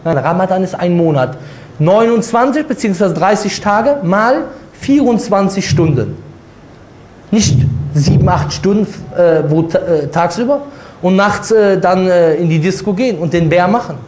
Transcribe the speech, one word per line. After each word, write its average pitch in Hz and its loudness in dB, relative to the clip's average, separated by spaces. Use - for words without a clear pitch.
Nein, 165 -2
Ramadan 185 -2
ist - -6
ein 175 -2
Monat. 151 0
Neunundzwanzig 233 2
beziehungsweise 196 -2
dreißig 196 0
Tage 226 0
mal 220 0
vierundzwanzig 208 0
Stunden. 131 0
Nicht 208 2
sieben, 147 2
acht 151 0
Stunden, 202 0
äh, 165 4
wo, 160 2
äh, 165 -2
tagsüber 233 -2
und 185 2
nachts, 208 0
äh, 202 4
dann, 185 2
äh, 170 4
in 170 -2
die 160 2
Disco 185 -2
gehen 226 -2
und 160 -4
den 170 2
Bär 175 2
machen. 226 -2